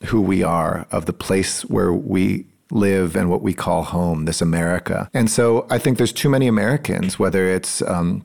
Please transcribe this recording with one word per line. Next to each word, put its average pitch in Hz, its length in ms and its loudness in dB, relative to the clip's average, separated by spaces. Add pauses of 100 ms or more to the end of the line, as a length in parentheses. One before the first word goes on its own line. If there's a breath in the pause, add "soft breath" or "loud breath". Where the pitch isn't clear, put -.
who 110 160 2
we 92 220 2
are, 85 480 -2
of 82 160 -4
the 90 60 -2
place - 500 -2
where 92 280 0
we 95 540 0 (260)
live 95 440 2
and 95 140 0
what 92 140 0
we 98 100 0
call 82 300 -2
home, 85 420 -2
this 80 160 -2
America. 85 720 0
And 117 160 2
so 117 400 2
I 123 80 0
think 127 220 0
there's 120 140 2
too - 160 0
many 135 180 4
Americans, 107 720 0
whether 95 280 2
it's, - 360 -2
um, 90 420 -2